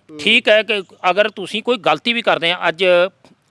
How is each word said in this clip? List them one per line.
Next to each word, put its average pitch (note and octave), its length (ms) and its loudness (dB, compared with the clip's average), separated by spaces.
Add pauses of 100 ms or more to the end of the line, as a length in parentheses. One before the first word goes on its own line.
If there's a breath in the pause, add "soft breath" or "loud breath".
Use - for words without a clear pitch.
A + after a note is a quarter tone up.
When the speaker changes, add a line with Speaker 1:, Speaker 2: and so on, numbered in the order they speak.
(120)
Speaker 1:
ਹੂੰ। D3+ 80 -16
Speaker 2:
ਠੀਕ G#3+ 300 2
ਹੈ G#3+ 140 4
ਕਿ G3+ 200 -6 (260)
ਅਗਰ G#3 200 0
ਤੁਸੀਂ G3+ 340 -8
ਕੋਈ B3 140 -2
ਗਲਤੀ D#3+ 360 -2
ਵੀ A#3 80 -4
ਕਰਦੇ E3+ 300 0
ਆ, F3+ 180 -2
ਅੱਜ E3 160 -2 (640)